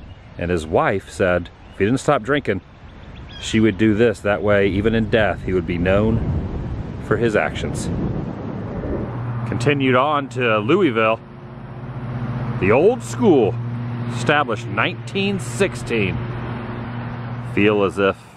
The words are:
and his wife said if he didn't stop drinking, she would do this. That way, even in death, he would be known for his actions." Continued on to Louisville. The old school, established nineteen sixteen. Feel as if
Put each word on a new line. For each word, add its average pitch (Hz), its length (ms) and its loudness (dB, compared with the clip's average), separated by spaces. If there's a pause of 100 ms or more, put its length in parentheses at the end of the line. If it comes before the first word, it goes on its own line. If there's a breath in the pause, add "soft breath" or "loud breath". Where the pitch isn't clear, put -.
(360)
and 87 140 -4
his 82 160 0
wife 107 420 0
said 90 400 2 (240)
if - 60 -20
he 98 80 2
didn't 127 140 2
stop 139 220 2
drinking, 117 380 0 (800)
she - 180 0
would 107 200 4
do 107 160 6
this. 110 260 4
That 101 220 0
way, 101 260 4
even 101 260 2
in 113 140 0
death, 101 360 2
he 92 100 0
would 87 120 0
be 87 120 -2
known 104 640 2 (640)
for 107 100 2
his 110 200 2
actions." 76 520 -2 (1600)
Continued 135 480 2
on 139 360 2
to 120 280 2
Louisville. 113 640 4 (1400)
The 95 120 4
old 202 300 4
school, 139 520 4 (600)
established 143 520 0
nineteen 180 720 -2
sixteen. - 800 -2 (1400)
Feel 104 300 4
as 90 140 0
if 98 180 2 (200)